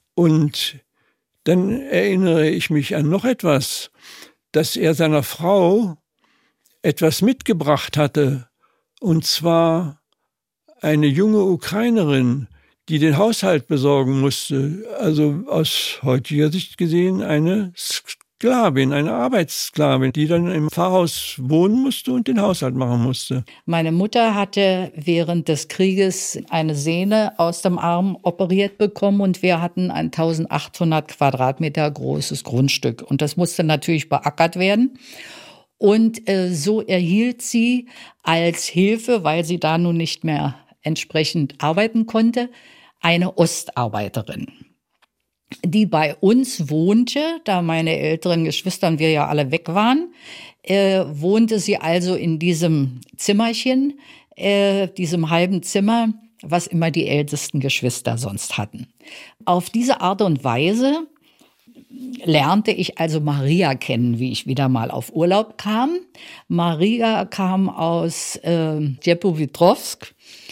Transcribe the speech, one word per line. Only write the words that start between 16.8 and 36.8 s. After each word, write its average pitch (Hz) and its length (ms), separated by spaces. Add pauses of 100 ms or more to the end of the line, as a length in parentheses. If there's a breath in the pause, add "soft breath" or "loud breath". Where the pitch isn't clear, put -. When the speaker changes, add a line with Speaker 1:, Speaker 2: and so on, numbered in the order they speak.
Speaker 1:
eine 175 540
Sklavin, 175 1160
eine 147 200
Arbeitssklavin, 151 1000
die 151 140
dann 170 240
im 156 200
Pfarrhaus 180 680
wohnen 170 440
musste 254 300
und 247 140
den 240 140
Haushalt 165 340
machen 120 300
musste. 127 400 (200 loud breath)
Speaker 2:
Meine 165 280
Mutter 214 420
hatte 196 640
während 170 500
des 151 220
Krieges 190 720 (100)
eine 160 240
Sehne 185 640
aus 170 240
dem 180 160
Arm 175 440
operiert 190 540
bekommen 202 440
und 190 200
wir 175 220
hatten 180 300
ein 160 180
tausendachthundert 160 960
Quadratmeter 143 800
großes 143 540
Grundstück. 120 640
Und 139 140
das 147 140
musste 175 260
natürlich 156 460
beackert 170 500
werden. 208 400 (800 loud breath)
Und, 220 500
äh, 185 240
so 202 300